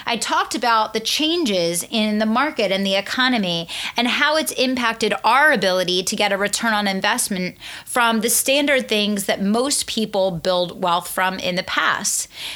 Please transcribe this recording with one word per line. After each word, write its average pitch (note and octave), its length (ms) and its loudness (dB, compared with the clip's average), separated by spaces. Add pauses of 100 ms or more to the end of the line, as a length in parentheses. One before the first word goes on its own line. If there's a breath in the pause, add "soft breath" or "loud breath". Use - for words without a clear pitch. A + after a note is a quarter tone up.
I A#3+ 100 0
talked F4+ 400 -2
about A3+ 380 2
the A3 80 -2
changes G#3 880 0
in G#3+ 280 0
the A3 60 2
market A3+ 460 0
and G3 140 0
the F#3+ 100 0
economy G3 720 0 (300 loud breath)
and A#3+ 100 2
how C#4+ 300 2
it's D#4 160 -2
impacted A#3 600 0 (120)
our C#4 260 6
ability F#3 520 2
to - 120 -4
get G#3 160 2
a G3+ 60 2
return G3+ 360 -2
on G#3 140 0
investment F#3+ 680 -2 (280 loud breath)
from A3+ 360 2
the A#3 80 0
standard C#4 580 2
things G#3 380 0
that G3 160 0
most A#3 460 0
people G3+ 440 0
build F3+ 500 -2
wealth F3 280 0
from F#3 300 0
in F3+ 160 -2
the F#3 80 -2
past. - 680 -2 (260 loud breath)